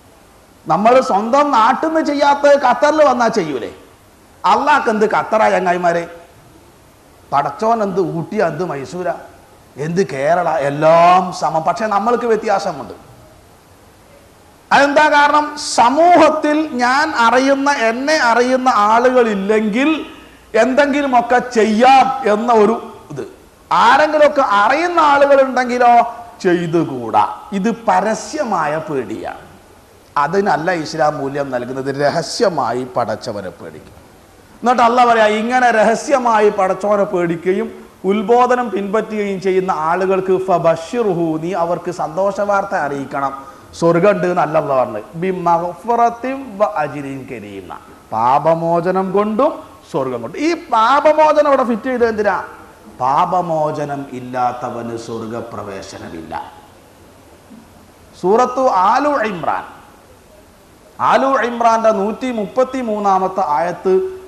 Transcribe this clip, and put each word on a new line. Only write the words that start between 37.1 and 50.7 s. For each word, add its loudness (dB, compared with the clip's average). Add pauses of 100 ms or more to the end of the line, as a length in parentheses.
ഉത്ബോധനം 2
പിൻപറ്റുകയും -4
ചെയ്യുന്ന 0
ആളുകൾക്ക് 0
ഫബശ്ശിർഹു, 0
നീ -6
അവർക്ക് -4
സന്തോഷ -4
വാർത്ത -2
അറിയിക്കണം, -6 (340)
സ്വർഗം 4
ഉണ്ട് 0
എന്നല്ല 0
അള്ളാഹ് 0
പറഞ്ഞത്. -2 (120)
ബിമഗ്ഫിറത്തിൻ -2
വ 0
അജ്രിൻ -6
കരീം. -14 (420)
പാപമോചനം 0
കൊണ്ടും -2 (220)
സ്വർഗം -4
കൊണ്ടും. -12
ഈ -2
പാപമോചനം 2